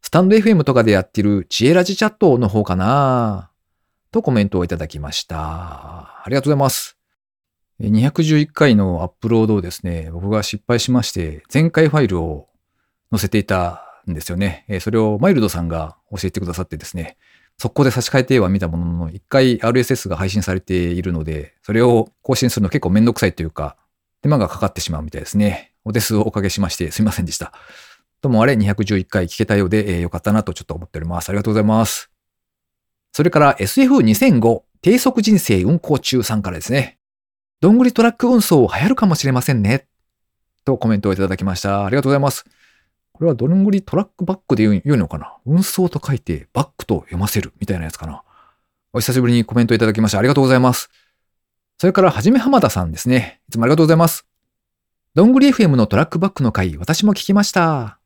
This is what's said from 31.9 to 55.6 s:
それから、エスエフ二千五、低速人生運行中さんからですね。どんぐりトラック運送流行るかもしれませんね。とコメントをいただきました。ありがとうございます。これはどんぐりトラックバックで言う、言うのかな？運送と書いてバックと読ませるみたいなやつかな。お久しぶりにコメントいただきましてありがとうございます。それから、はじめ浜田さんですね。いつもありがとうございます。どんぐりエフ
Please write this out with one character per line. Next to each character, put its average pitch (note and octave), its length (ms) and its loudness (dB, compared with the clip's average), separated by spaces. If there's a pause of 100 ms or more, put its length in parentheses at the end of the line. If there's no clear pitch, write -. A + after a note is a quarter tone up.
そ D3 100 -2
れ E3+ 80 2
か - 80 0
ら、 C#3+ 200 4
エ G2 80 -4
ス - 140 0
エ C4 60 6
フ C4 160 4
二 A2 120 4
千 F#3+ 260 4
五、 A#2 260 0 (160)
低 A3+ 160 4
速 B3+ 240 0
人 G#3 160 4
生 F#2+ 240 0
運 C#3 160 0
行 C#3+ 200 -2
中 B2 240 -2
さ G#2+ 140 -4
ん G2+ 60 -2
か F#2 80 -6
ら F2 60 -10
で D#2+ 40 -12
す - 100 -12
ね。 B2+ 280 -4 (640)
ど F#3 100 6
ん A#3 60 6
ぐ B3+ 60 4
り B3 100 0
ト A3+ 80 2
ラ A#3 80 4
ッ - 20 -14
ク B3 160 -2
運 A#3+ 140 4
送 C3 280 4
流 G2+ 120 -2
行 F#3+ 80 2
る C4 40 2
か A3 120 0
も F3 80 2
し - 100 -4
れ C3+ 80 0
ま B2 80 0
せ C3+ 140 0
ん A2 80 0
ね。 A#2 240 0 (800)
と C3 100 0
コ - 100 -4
メ A2 120 2
ン - 20 -2
ト G#2 80 -2
を F#2+ 60 0
い - 20 -4
た F#2+ 120 -2
だ F#2 100 -2
き F#2 60 -6
ま F#2 120 -2
し - 60 -10
た。 G2+ 240 -2
あ - 20 -4
り B2 80 0
が C#3+ 60 0
と C3+ 60 -2
う - 20 2
ご - 20 2
ざ C#3 60 2
い - 20 0
ま C#3 100 0
す。 - 140 -12 (680)
こ - 120 -8
れ - 40 2
は C3 60 0
ど A#2 140 -2
ん F#3+ 160 2
ぐ G#3 60 2
り G3 100 2
ト - 160 -6
ラ G3+ 80 0
ッ - 100 -12
ク F3 120 -6
バ F#3+ 80 -4
ッ - 120 -12
ク C3+ 80 2
で A2 140 4
言 G2+ 80 2
う、 F2 80 -4
言 C#3+ 100 0
う - 40 2
の E2 100 -2
か D#2+ 80 -10
な？ - 300 -14
運 E3 160 2
送 F#3 260 -2
と D3+ 180 -6
書 C#3+ 60 -2
い A#2+ 80 -2
て D2 320 -8
バ C#3 120 -2
ッ - 120 -10
ク - 80 -16
と F#2 160 -2
読 - 160 -12
ま F#2+ 100 -2
せ G#2 140 -2
る - 180 -12
み G2+ 80 -8
た G2 80 -4
い F2+ 40 -6
な D#2+ 80 -6
や D#2 40 -8
つ - 60 -16
か D#2 100 -12
な。 D2+ 160 -14 (720)
お A#2+ 80 -4
久 B2 140 -2
し B2+ 80 2
ぶ A#2+ 60 2
り A#2+ 40 2
に A#2 140 2
コ - 80 -10
メ A#2 80 4
ン A2+ 40 2
ト A#2 80 2
い G#2+ 40 2
た A2+ 80 2
だ A2 80 2
き A2 80 0
ま G#2+ 60 2
し - 20 0
て G#2 80 -2
あ G2+ 40 2
り B2+ 60 4
が C#3+ 60 2
と C#3 80 2
う - 20 4
ご C3 40 2
ざ B2+ 80 4
い B2 40 4
ま B2+ 140 4
す。 - 160 -10 (880)
そ - 80 0
れ F#3 80 2
か F#3+ 80 4
ら、 F#3 80 6
は G#2 100 -6
じ G3 120 4
め C4+ 60 4
浜 B3 220 2
田 C#3+ 80 2
さ F#2 160 -2
ん D#2+ 80 -6
で D2+ 60 -10
す - 100 -4
ね。 B2 400 -2
い - 40 -16
つ A#2 60 -6
も A2+ 60 0
あ - 40 2
り - 20 2
が D#3 60 4
と E3 60 4
う D#3 40 6
ご - 20 2
ざ E3 60 6
い - 20 4
ま E3 120 4
す。 - 180 -6 (880)
ど F3 100 6
ん A#3+ 80 6
ぐ C4 80 6
り C#4 60 6
エ C4+ 60 4
フ A#3 100 2